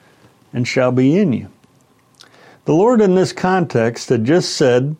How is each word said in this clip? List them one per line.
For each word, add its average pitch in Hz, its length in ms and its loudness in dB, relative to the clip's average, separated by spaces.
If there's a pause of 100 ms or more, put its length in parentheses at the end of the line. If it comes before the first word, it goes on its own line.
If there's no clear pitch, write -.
(540)
and 123 120 -4
shall 127 240 0
be 131 280 2
in 175 160 0
you." 101 140 -8 (1160)
The 147 80 -2
Lord 214 300 2
in 185 120 4
this 185 200 0
context 151 760 -2
had 113 160 0
just 160 320 0
said 135 440 0